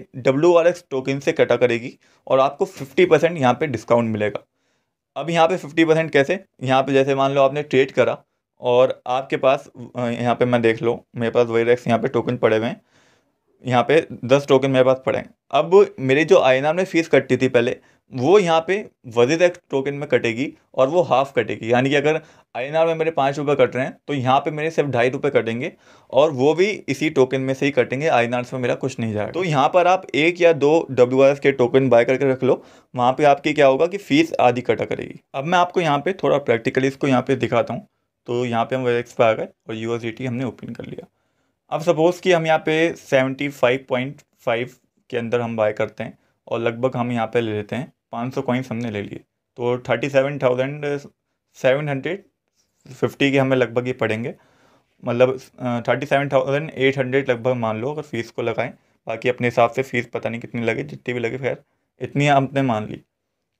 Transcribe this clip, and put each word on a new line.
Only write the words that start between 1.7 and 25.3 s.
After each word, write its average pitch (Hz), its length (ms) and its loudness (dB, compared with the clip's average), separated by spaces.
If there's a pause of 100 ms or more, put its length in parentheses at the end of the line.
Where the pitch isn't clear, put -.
और 131 120 2
आपको 143 260 0
फिफ्टी 180 400 -2
परसेंट 165 320 4
यहाँ 123 160 4
पे 156 140 -4
डिस्काउंट 117 440 0
मिलेगा। 107 320 -4 (720)
अब 147 140 -8
यहाँ 165 180 4
पे 180 100 -2
फिफ्टी 160 280 0
परसेंट 156 260 2
कैसे, 143 280 0 (240)
यहाँ 131 200 2
पे 139 100 -4
जैसे 135 220 2
मान 135 160 0
लो 139 100 2
आपने 139 220 2
ट्रेड 135 280 2
करा 123 260 0 (440)
और 123 460 2
आपके 135 300 -4
पास, 139 320 0 (260)
अ, 123 60 -6
यहाँ 117 340 -2
पे 127 100 0
मैं 123 160 0
देख 113 200 2
लो, 117 220 -4 (120)
मेरे 117 160 -4
पास 120 160 2
वही 113 160 0
रेक्स 120 240 0
यहाँ 113 120 2
पे 117 80 -2
टोकन 123 300 -4
पड़े 110 200 2
हुए 113 100 -2
हैं, - 140 -10 (840)
यहाँ 120 200 2
पे 151 220 2 (200)
दस 135 220 2
टोकन 135 240 4
मेरे 131 140 4
पास 131 200 2
पड़े - 140 -2
हैं। - 140 -14 (180)
अब 165 500 4
मेरे 135 240 2
जो 170 140 6
आईएनआर 135 340 2
में 180 120 -2
फीस 165 220 -2
कटती 131 300 2
थी 131 120 0
पहले, 120 260 0 (380)
वो 135 260 4
यहाँ 165 280 2
पे 185 80 -2 (400)
वजीरेक्स 165 440 2 (100)
टोकन 139 240 -4
में 143 160 -8
कटेगी 117 420 -2 (220)
और 131 140 2
वो 170 140 0
हाफ 135 340 0
कटेगी, 110 380 -4
यानी 127 160 2
कि 143 60 0
अगर 151 240 0 (360)
आईएनआर 151 320 0
में 165 80 0
मेरे 160 160 -2
पाँच 139 260 -2
रुपये 143 180 -2
कट 127 200 2
रहे 127 100 -2
हैं, - 120 -10 (100)
तो 147 60 -6
यहाँ 131 260 0
पे 151 120 -4
मेरे 151 200 -6
सिर्फ 147 180 -2
ढाई 123 200 0
रुपये 139 220 -4